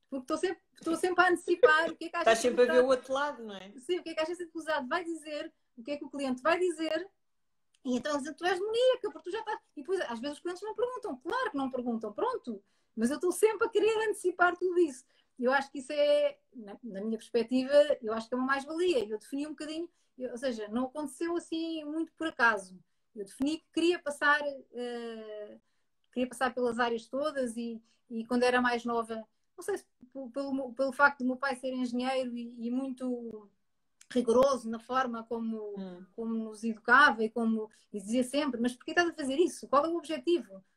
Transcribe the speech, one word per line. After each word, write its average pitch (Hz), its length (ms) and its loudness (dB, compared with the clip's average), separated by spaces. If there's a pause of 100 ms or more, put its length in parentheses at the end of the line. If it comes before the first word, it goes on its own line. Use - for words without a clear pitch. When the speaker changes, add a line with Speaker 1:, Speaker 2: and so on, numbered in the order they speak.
Speaker 1:
porque - 140 -8
estou 208 140 -4
sempre, 359 240 -2 (140)
estou 330 200 -2
sempre 359 300 4
a 370 40 6
antecipar 339 600 4
o 330 60 -10
que 320 100 -12
é 330 40 -10
que - 60 -10
a 339 40 -2
Speaker 2:
Estás 226 200 6
Speaker 1:
agência 247 100 2
Speaker 2:
sempre 240 200 4
a - 20 2
ver - 0 -
o 247 40 4
Speaker 1:
de 254 80 8
publicidade 262 160 4
Speaker 2:
outro 262 140 -6
lado, 269 300 -2
não 208 120 -12
é? 190 240 -14
Speaker 1:
Sim, 349 200 -2
o 294 40 -14
que 330 60 -10
é 320 40 -10
que 320 60 -6
a 311 40 2
agência 349 220 -6
de 330 60 -20
publicidade 302 360 -4
vai 339 160 -2
dizer, 311 480 -8 (260)
o 233 60 -18
que 285 80 -8
é 285 60 -4
que 302 80 -10
o 285 40 -14
cliente 262 340 -4
vai 339 160 2
dizer, 320 500 -2 (760)
e 254 120 -2
então 269 160 -2
eles 285 120 -2
dizem, 294 140 -8
tu 330 80 -6
és 370 140 0
demoníaca, 466 520 2
porque - 180 -12
tu - 20 -6
já 440 80 -4
estás. 440 200 -6 (160)
E 294 60 -12
depois, 349 200 -2
às 233 180 -6
vezes, 294 180 -6
os - 40 -20
clientes 349 220 -6
não 427 120 -8
perguntam, 480 420 -4
claro 453 340 -2
que 285 60 -6
não 269 140 -2
perguntam, 226 420 -4
pronto, 330 500 -4 (320)
mas 226 140 0
eu 294 60 -2
estou 349 160 0
sempre 427 340 2
a - 40 -2
querer 440 400 2
antecipar 349 480 0
tudo 359 220 0
isso. 294 240 2 (360)
Eu 247 120 2
acho 269 200 0
que 294 80 -10
isso 262 120 -12
é, 294 460 4 (180)
na, 233 280 -14
na 196 180 -8
minha 220 160 -2
perspectiva, 254 540 0 (300)
eu 214 120 -4
acho 226 140 -6
que - 60 -6
é 247 40 -2
uma 254 100 0
mais-valia. 277 600 0
Eu 214 120 -6
defini 277 260 -8
um 311 60 -10
bocadinho, 311 360 -8 (300)
eu, 247 140 -8
ou 240 60 -10
seja, 226 300 -4
não 233 180 -2
aconteceu 302 500 -6
assim 330 500 -4
muito 311 280 -6
por 320 140 -6
acaso. 208 480 0 (400)
Eu 214 80 -10
defini 285 360 -4
que - 120 -20
queria 339 280 2
passar, 294 400 2 (340)
eh, 226 840 -10 (540)
queria 254 160 0
passar 247 280 -2
pelas 240 240 0
áreas 233 280 0
todas 269 480 -2
e, 233 240 -6 (300)
e 226 160 -6
quando 247 180 2
era 247 180 4
mais 240 220 0
nova, 233 320 -2 (400)
não 359 80 -16
sei 392 140 -2
se - 60 -10
p-, - 500 -16
pelo, 269 400 -4
pelo 269 180 0
facto 277 280 4
do 247 60 0
meu 254 120 2
pai 269 180 0
ser 262 160 -6
engenheiro 254 640 -2
e, 240 320 -8
e 240 40 -2
muito 247 760 -4 (640)
rigoroso 240 580 4
na 226 100 -6
forma 247 440 -2
como, 220 540 -6
Speaker 2:
Hum. 190 280 -10 (100)
Speaker 1:
como 226 180 -6
nos 220 300 -6
educava 233 600 6
e 226 60 0
como 226 400 0 (240)
e 208 80 -6
dizia 226 220 0
sempre, 269 360 0
"Mas 240 160 0
porquê - 160 -12
estás 349 180 4
a 320 40 -8
fazer 277 240 -4
isso? 311 300 0
Qual 285 180 4
é 330 40 -2
o 339 80 -2
objetivo? 311 640 -2 (140)